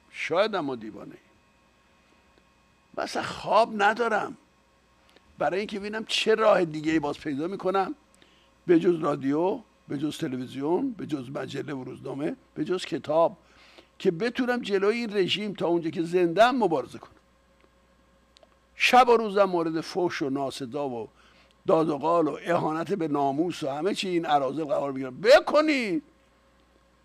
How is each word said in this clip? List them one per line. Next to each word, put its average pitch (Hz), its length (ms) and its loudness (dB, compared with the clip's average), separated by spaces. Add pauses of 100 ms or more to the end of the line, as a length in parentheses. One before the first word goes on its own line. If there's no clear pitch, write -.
(120)
شاید 202 440 0
ما 139 200 -4
دیوانه 107 360 -14
ایم. - 80 -20 (1800)
من - 60 -4
اصلاً - 200 -6
خواب 214 580 0
ندارم 214 560 0 (1000)
برای 165 220 0
اینکه 208 200 -6
ببینم 214 260 -8
چه - 300 0
راه 202 300 6
دیگه‌ای 156 340 0
باز 147 200 -4
پیدا 151 280 -4
می‌کنم 190 480 -2 (720)
به 170 120 6
جز 175 200 4
رادیو، 151 640 0 (260)
به 143 100 -6
جز 147 200 -6
تلویزیون، 139 720 -4
به 180 160 -10
جز 135 220 -6
مجله 135 440 -8
و 131 100 -8
روزنامه، 135 520 -8 (200)
به 156 100 -4
جز 185 200 -4
کتاب، 165 520 0 (640)
که 190 120 2
بتونم 240 500 -2
جلوی 196 360 0
این 220 200 -4
رژیم 190 360 0
تا - 140 -2
اونجا 165 220 0
که 160 140 -4
زنده‌ام 180 540 4
مبارزه 151 400 0
کنم. - 140 -20 (1600)
شب 247 340 6
و 233 80 8
روزم 202 260 2
مورد 165 380 0
فحش 175 400 -2
و 139 80 -2
ناصدا 139 600 -6
و 117 200 -8 (580)
داد 165 220 4
و 147 80 -2
قال 160 300 2
و 131 160 -4
اهانت 165 500 -2
به 160 140 -2
ناموس 147 560 -2
و 139 60 -4
همه 156 260 -4
چی 196 140 -4
این 170 200 0
اراذل 143 340 0
قرار 143 280 -2
می‌گیرم. 131 300 -8
بکنید! 262 840 4 (1000)